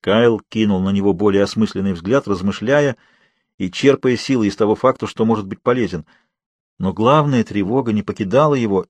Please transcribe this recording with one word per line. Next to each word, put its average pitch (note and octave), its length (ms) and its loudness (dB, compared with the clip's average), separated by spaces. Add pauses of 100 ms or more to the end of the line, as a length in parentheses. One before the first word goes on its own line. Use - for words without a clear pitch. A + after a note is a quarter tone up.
Кайл A2 480 2
кинул G#2 300 0
на F#2+ 120 -2
него G2 220 0
более G2+ 300 2
осмысленный G2 500 -2
взгляд, G2 340 -2
размышляя G#2+ 680 -2 (640)
и F#2+ 120 -6
черпая C3 460 2
силы A2+ 320 0
из F#2+ 80 -2
того G#2+ 200 2
факта, B2+ 320 -2
что - 180 -2
может A2 200 -2
быть F#2+ 160 -12
полезен. A2 440 -2 (720)
Но F#2 140 -4
главная C3+ 500 2
тревога A2 480 -2
не G#2+ 120 -2
покидала A#2+ 500 0
его G#2 360 0